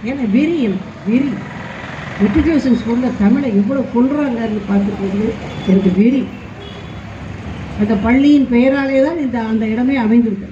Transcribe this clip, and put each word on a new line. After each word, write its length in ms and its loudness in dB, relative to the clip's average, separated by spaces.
ஏன்னா 260 -4
வெறி, 320 2
எனக்கு 260 -4
வெறி. 240 2
மெட்ரிகுலேஷன் 640 2
ஸ்கூல்ல 280 -2
தமிழை 300 2
எவ்வளவு 340 0
கொல்றாங்கன்னு 760 0
பார்த்துட்டு 600 0
எனக்கு 300 4
வெறி. 240 4
அந்த 160 2
பள்ளியின் 560 4
பெயராலே 540 4
தான் 200 -2
இந்த, 120 -2
அந்த 140 0
இடமே 320 0
அமைந்திருக்கு. 540 2